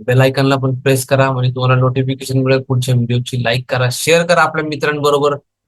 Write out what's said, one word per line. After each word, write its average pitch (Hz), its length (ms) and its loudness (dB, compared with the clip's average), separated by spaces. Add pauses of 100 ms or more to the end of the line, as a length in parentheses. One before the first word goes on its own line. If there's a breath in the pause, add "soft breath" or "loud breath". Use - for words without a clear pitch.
बेल 123 140 2
आयकॉनला 135 360 2
पण 131 180 -2
प्रेस 131 320 0
करा, 135 260 0
म्हणजे 127 220 -2
तुम्हाला 127 260 2
नोटिफिकेशन 131 580 -2
मिळेल 131 220 2
पुढच्या 127 340 -2
व्हिडिओची. 120 500 -2
लाईक 120 240 -2
करा, 123 240 0
शेअर 170 340 2
करा 170 160 4
आपल्या 156 220 -2
मित्रांबरोबर, 147 720 0 (320)